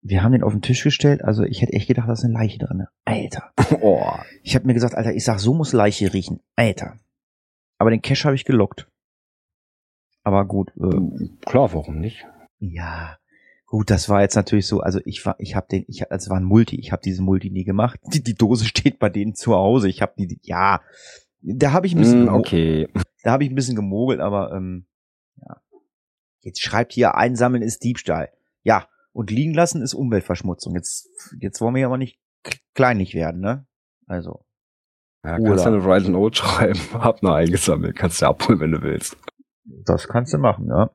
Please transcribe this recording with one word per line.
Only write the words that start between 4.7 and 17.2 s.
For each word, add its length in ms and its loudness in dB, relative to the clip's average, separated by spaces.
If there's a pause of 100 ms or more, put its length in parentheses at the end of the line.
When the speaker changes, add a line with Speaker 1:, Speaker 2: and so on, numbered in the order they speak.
Speaker 1:
gesagt, 200 0
Alter, 180 -2
ich 120 -4
sag, 140 0
so 160 2
muss 180 -2
Leiche 400 2
riechen. 260 -4 (160)
Alter. 420 -2 (840)
Aber 100 6
den 140 0
Cache 240 -2
hab 80 2
ich 100 -6
gelockt. 420 0 (1400)
Aber 220 2
gut, 320 -4
äh, 520 -2 (160)
Speaker 2:
Klar, 280 2
warum 260 -6
nicht? 260 -8 (340)
Speaker 1:
Ja. 580 -10 (480)
Gut, 240 -4
das 200 2
war 120 6
jetzt 140 2
natürlich 320 2
so, 140 0
also 240 -2
ich 200 -10
war, 140 -4
ich 160 -10
hab 140 -4
den, 180 -2
ich, 220 -10
es 200 -8
war 80 -2
ein 60 -2
Multi, 360 4
ich 140 -10
hab 80 -6
diesen 240 -4